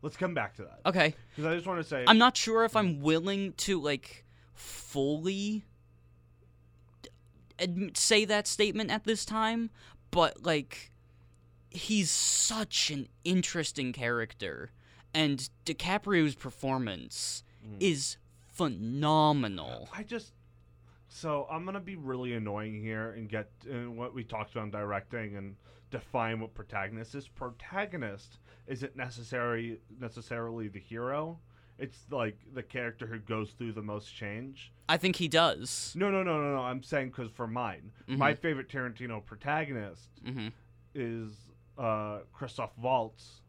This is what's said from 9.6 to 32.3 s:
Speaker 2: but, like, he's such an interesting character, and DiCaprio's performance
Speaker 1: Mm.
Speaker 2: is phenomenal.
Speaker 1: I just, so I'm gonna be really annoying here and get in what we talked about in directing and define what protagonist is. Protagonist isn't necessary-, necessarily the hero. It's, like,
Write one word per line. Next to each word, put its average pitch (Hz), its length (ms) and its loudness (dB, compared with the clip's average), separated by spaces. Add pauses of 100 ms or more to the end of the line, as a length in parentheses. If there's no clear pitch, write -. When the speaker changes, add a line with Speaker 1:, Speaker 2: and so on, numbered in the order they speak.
Speaker 2:
but, 165 340 4
like, 151 480 -2 (800)
he's 190 420 2
such - 760 2
an 143 180 -4 (160)
interesting 165 720 2
character, 113 760 -2 (420)
and 143 360 2 (160)
DiCaprio's 175 720 2
performance 123 1080 -4 (220)
Speaker 1:
Mm. 107 140 -12
Speaker 2:
is 156 380 2 (300)
phenomenal. 127 1500 2
Speaker 1:
I 202 100 -8
just, 226 300 -8 (760)
so 147 400 -2
I'm 160 140 -4
gonna 190 160 -4
be 190 160 -10
really 127 380 -4
annoying 107 480 -4
here 110 300 -4
and 107 180 -10
get 107 220 -4 (160)
in 120 280 -8
what 117 200 -6
we 127 80 -6
talked 107 300 -6
about 113 120 -2
in 104 60 -6
directing 104 640 -4
and 98 200 -10 (360)
define 113 480 -2
what 113 160 -8
protagonist 107 600 -6
is. 139 120 -10
Protagonist 139 1120 -8 (280)
isn't 131 280 -8
necessary-, 117 840 -4 (200)
necessarily 117 680 -6
the 95 100 -12
hero. 139 600 -6 (380)
It's, - 320 -12
like, 117 280 -2 (160)